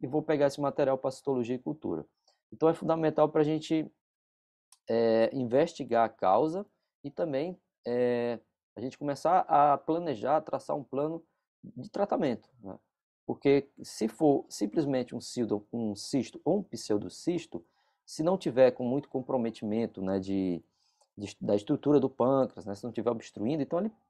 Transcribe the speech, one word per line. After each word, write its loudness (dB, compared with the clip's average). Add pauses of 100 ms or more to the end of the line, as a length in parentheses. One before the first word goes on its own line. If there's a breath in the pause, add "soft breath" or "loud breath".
e -6
vou -2
pegar 2
esse -2
material 2
pra -4
citologia -2
e -8
cultura. -6 (460)
Então, 2
é 4
fundamental 2
pra 2
gente, 0 (1000)
é, 4
investigar 2
a 0
causa 2 (380)
e -12
também, -4 (260)
é, 0 (380)
a -12
gente -8
começar 0 (100)
a 6
planejar, 0
traçar -4
um -6
plano -4 (400)
de -14
tratamento, -2 (120)
né? -14 (460)
Porque 2 (120)
se -6
for 2
simplesmente -2
um -6
cisto, -4
um -4
cisto -4
ou 2
um -4
pseudocisto, -4 (400)
se -8
não 2
tiver 4
com -6
muito -2
comprometimento, -4
né, 0
de, -2 (540)
de, -10
da 0
estrutura 2
do 2
pâncreas, 0
né, -6
se -14
não -8
tiver 0
obstruindo, -4
então -2
ele, -2 (200)